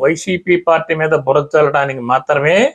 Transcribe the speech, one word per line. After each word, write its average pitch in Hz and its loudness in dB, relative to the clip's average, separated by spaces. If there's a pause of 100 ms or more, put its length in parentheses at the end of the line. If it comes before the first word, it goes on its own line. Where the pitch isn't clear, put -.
వైసీపీ 180 -2
పార్టీ 165 0
మీద 156 0 (100)
బురద 143 2
చల్లడానికి 139 0
మాత్రమే 139 0 (180)